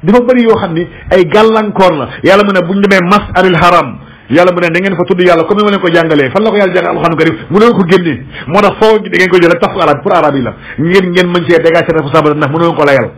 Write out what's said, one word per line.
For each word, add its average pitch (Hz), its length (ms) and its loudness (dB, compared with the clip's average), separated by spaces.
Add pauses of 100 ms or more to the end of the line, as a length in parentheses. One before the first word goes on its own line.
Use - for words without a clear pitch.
Dafa 202 220 2
bëri 247 180 2
yoo 226 140 2
xam 180 180 -4
ni 170 120 -4 (240)
ay 185 180 2
gàllankoor 208 680 0
la. 120 100 -6 (160)
Yàlla 196 200 4
mu 202 80 -2
ne 185 140 0
bu 190 80 -4
ñu 202 60 0
demee 196 240 2
Mas'alil 185 560 0
Haram, 165 380 0 (320)
Yàlla 175 220 2
mu 175 80 -2
ne 170 120 0
na 170 80 -2
ngeen 190 160 -4
fa 175 80 -2
tudd 180 160 -2
Yàlla 165 240 2
comme 196 160 -2
ni 208 40 2
ma 208 60 0
leen 196 120 -2
ko 185 100 0
jàngalee. 160 380 0
Fan 196 120 -2
la 220 80 0
ko 208 60 -2
Yàlla 190 180 0
jàngal 175 220 -2
Alxuraanu 165 220 -2
Karim? 160 180 0 (140)
Mënoo 220 260 4
ko 190 140 2
génne. 175 240 2 (320)
Moo 175 160 0
tax 196 180 0
foo 220 180 4
da - 120 -6
ngeen 180 180 0
ko 180 80 2
jëlee 170 240 2
tax - 140 -2
ko 190 80 -6
arab, 143 200 0
pour 185 140 0
arab 151 200 0
yi 131 60 -2
la. 110 120 -6 (240)
Ngeen, 180 340 0
ngeen 180 160 0
mën 175 200 -2
cee 170 120 4
dégager 165 320 0
responsable 151 420 0
ndax 147 180 -2
mënoo 165 220 -2
ko 151 120 -2
layal. 131 320 0